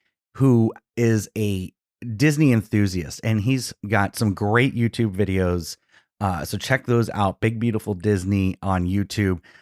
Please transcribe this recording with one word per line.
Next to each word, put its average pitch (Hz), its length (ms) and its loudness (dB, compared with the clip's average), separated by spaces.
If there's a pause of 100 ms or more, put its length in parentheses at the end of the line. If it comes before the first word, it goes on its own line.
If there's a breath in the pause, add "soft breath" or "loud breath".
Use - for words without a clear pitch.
(380)
who 120 360 4 (220)
is 113 420 2
a 101 360 -4 (420)
Disney 143 380 4
enthusiast, 98 680 0
and 110 180 0
he's 127 320 -2 (140)
got 101 280 0
some 107 180 0
great 110 420 0
YouTube 113 400 -2
videos. 92 600 0 (460 soft breath)
Uh, 87 240 -4
so - 120 -6
check 131 280 -2
those 117 260 2
out. 98 280 -2
Big 113 200 -2
Beautiful 107 340 -2
Disney 95 680 0
on 92 240 0
YouTube. 95 540 -2 (220 soft breath)